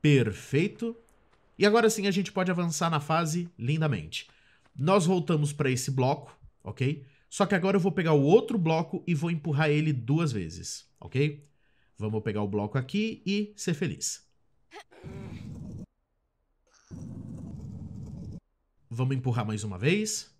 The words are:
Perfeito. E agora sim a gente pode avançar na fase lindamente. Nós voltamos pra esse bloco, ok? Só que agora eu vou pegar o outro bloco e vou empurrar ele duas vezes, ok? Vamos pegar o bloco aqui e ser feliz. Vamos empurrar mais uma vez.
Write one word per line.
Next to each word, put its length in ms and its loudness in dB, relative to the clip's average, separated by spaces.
Perfeito. 960 2
E 80 4
agora 240 6
sim 160 -2
a 40 2
gente 220 0
pode 180 0
avançar 400 0
na 100 2
fase 480 0
lindamente. 720 -2
Nós 300 4
voltamos 480 2
pra 180 0
esse 200 -2
bloco, 460 0
ok? 400 -4
Só 160 2
que 100 0
agora 220 2
eu 40 6
vou 120 2
pegar 220 2
o 80 6
outro 360 6
bloco 480 0
e 80 2
vou 160 -2
empurrar 380 0
ele 240 4
duas 400 0
vezes, 560 -8
ok? 460 -2
Vamos 240 -4
pegar 200 -2
o 60 -2
bloco 300 -2
aqui 480 -4
e 280 -2
ser 200 -4
feliz. 520 -6
Vamos 260 0
empurrar 320 0
mais 160 -4
uma 160 -6
vez. 600 0